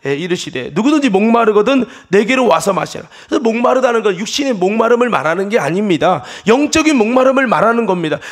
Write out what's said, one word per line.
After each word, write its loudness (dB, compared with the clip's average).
예, -2
이르시되, -6
"누구든지 0
목마르거든 2
내게로 2
와서 0
마시라." -6
그래서 -2
목마르다는 0
건 0
육신의 -4
목마름을 0
말하는 -2
게 0
아닙니다. 0
영적인 2
목마름을 2
말하는 0
겁니다. -2